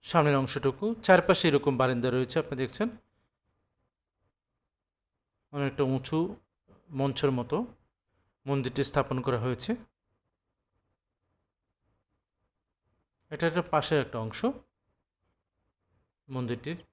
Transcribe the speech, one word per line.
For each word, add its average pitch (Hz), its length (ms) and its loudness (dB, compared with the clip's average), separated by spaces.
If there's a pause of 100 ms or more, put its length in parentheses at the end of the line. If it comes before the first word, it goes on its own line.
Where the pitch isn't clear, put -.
সামনের 147 340 2
অংশটুকু। 135 640 -2
চারপাশে 180 460 6
এরকম 143 280 4
বারান্দা 127 340 2
রয়েছে, 127 280 0
আপনি 151 180 -4
দেখছেন, 131 320 -2 (2750)
অনেকটা 143 300 -2
উঁচু 139 540 -2 (540)
মঞ্চের 139 400 0
মতো 135 360 -2 (800)
মন্দিরটি 135 380 -2
স্থাপন 135 360 -2
করা 123 180 -2
হয়েছে। 123 360 -4 (3500)
এটা 156 160 -2
একটা 165 160 0
পাশের 156 380 0
একটা 120 180 -6
অংশ 110 260 -8 (1800)
মন্দিরটির। 127 500 -6 (140)